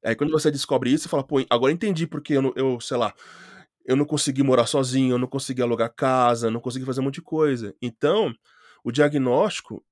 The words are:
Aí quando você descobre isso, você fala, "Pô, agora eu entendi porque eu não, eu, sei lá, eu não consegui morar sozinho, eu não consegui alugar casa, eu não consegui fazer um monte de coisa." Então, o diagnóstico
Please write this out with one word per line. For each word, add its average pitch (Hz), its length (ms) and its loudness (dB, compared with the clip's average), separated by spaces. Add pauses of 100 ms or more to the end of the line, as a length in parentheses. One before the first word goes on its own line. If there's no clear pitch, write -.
Aí 113 120 -2
quando 147 160 -2
você 156 200 2
descobre 131 400 -2
isso, 151 120 0
você - 60 -12
fala, 143 140 -2
"Pô, 143 140 -2 (120)
agora 123 220 2
eu 165 40 0
entendi 170 300 -2
porque 151 280 -6
eu 135 80 4
não, 135 140 0
eu, 131 240 -2
sei - 160 -6
lá, 113 160 0 (720)
eu 131 120 2
não 143 100 2
consegui 139 380 0
morar 127 240 4
sozinho, 131 480 0
eu - 20 0
não 127 100 -2
consegui 131 360 -4
alugar 117 300 -2
casa, 123 540 2
eu 110 40 0
não 117 80 -4
consegui 127 260 -6
fazer 131 160 -4
um 131 40 0
monte 139 100 -4
de 165 80 -12
coisa." 135 580 -2
Então, 147 520 0 (500)
o 123 80 -4
diagnóstico 143 1000 0